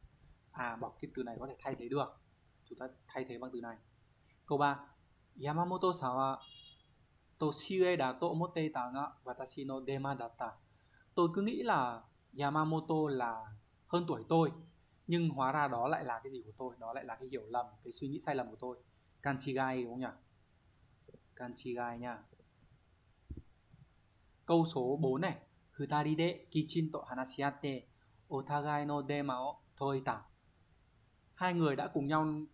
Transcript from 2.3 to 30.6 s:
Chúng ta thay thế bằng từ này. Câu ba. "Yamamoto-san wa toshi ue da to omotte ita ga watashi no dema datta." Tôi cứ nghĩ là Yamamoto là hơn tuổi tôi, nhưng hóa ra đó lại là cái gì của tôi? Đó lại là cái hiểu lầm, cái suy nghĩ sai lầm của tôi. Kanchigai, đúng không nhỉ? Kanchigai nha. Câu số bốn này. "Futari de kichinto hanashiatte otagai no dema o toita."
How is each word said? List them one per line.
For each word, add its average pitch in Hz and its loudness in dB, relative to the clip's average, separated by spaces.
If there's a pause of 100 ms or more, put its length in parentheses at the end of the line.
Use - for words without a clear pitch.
Chúng - -16
ta 127 -6 (200)
thay 131 -6
thế 123 -10
bằng 127 -10
từ 120 -8
này. 117 -10 (720)
Câu 143 2
ba. 143 4 (500)
"Yamamoto-san 170 0
wa 135 2 (1000)
toshi 160 0
ue 180 6
da 131 2
to 131 0
omotte 165 0
ita 139 -2
ga 139 -2 (220)
watashi 131 -8
no 135 -4
dema 139 -2
datta." 117 -6 (640)
Tôi 175 6
cứ 196 2
nghĩ 233 0
là 131 2 (360)
Yamamoto 156 4
là 117 -2 (300)
hơn 175 2
tuổi 147 -2
tôi, 165 6 (540)
nhưng 170 4
hóa 131 2
ra 147 4
đó 123 2
lại - 0
là 117 -2
cái 135 -10
gì 123 -12
của 107 -18
tôi? 127 -8
Đó 117 -8
lại 131 -8
là 117 -10
cái 127 -14
hiểu 120 -6
lầm, 123 -2 (180)
cái 120 -12
suy 143 -6
nghĩ 147 -6
sai 151 -2
lầm 120 -2
của 110 -16
tôi. 127 -8 (400)
Kanchigai, 131 0
đúng 120 -4
không 123 -8
nhỉ? 127 -4 (1300)
Kanchigai 120 -6
nha. 120 -8 (2250)
Câu 165 8
số 139 0
bốn 135 4
này. 180 0 (380)
"Futari 147 2
de 170 0
kichinto 156 0
hanashiatte 131 -4 (480)
otagai 147 0
no 147 0
dema 143 0
o 131 -6 (160)
toita." 135 -2 (1120)